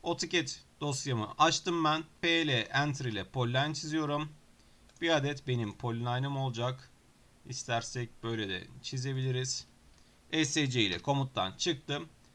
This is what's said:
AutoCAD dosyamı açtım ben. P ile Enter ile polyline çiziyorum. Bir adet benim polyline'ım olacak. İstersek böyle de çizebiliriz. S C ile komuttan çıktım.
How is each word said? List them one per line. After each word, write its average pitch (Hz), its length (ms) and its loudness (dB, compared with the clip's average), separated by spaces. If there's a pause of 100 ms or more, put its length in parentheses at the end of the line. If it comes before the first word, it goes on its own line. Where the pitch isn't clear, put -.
AutoCAD 170 440 0 (340)
dosyamı 135 560 -2
açtım 160 460 4
ben. 156 200 4 (180)
P 165 200 4
ile 139 180 2
Enter 139 460 0
ile 107 180 -2
polyline 131 500 0
çiziyorum. 151 560 -2 (720)
Bir 170 80 2
adet 143 380 2
benim 117 300 0
polyline'ım 123 600 -2
olacak. 131 520 -2 (600)
İstersek 120 760 -4
böyle 113 260 -2
de 90 180 -4 (140)
çizebiliriz. 131 840 -2 (640)
S 156 380 2
C 120 120 4
ile 90 200 4
komuttan 131 560 0
çıktım. 147 520 -2 (260)